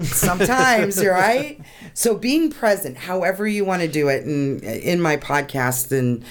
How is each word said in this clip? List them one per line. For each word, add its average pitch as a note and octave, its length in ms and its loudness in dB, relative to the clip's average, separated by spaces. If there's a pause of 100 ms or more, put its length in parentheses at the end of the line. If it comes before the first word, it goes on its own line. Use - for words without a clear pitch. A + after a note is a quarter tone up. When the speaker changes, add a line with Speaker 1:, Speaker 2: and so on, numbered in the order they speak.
Speaker 1:
sometimes, G3+ 1000 0
you're F#3+ 100 4
right. B3 520 0
Speaker 2:
<laughs> - 60 -20 (240)
Speaker 1:
So A3+ 200 0
being C#4+ 340 0
present, G3+ 480 -2
however F#3 480 0
you G#3 200 0
wanna F#3 220 0
do D3+ 200 2
it, C3+ 180 0
and C#3 380 -2
in A2+ 360 -2
my D#3+ 180 2
podcast C3+ 800 -2
and B2 360 0